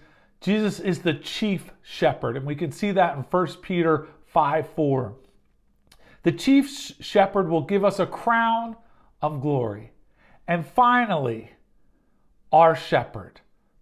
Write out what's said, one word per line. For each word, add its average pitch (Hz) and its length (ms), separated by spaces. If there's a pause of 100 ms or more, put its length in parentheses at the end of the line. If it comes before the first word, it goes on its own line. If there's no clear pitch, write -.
(400)
Jesus 208 380
is 185 220
the 160 140
chief - 580 (100)
shepherd, 131 540
and 135 100
we 147 80
can 147 160
see 202 220
that 170 240
in 131 80
First 180 380
Peter 160 440 (200)
five 151 440
four. 135 460 (1040)
The 170 80
chief 277 400
sh-, - 300
shepherd 196 480
will 160 140
give 196 220
us 196 140
a - 80
crown 233 720 (460)
of 151 180
glory. 117 500 (560)
And 170 180
finally, 196 840 (1040)
our 160 240
shepherd. - 640 (420)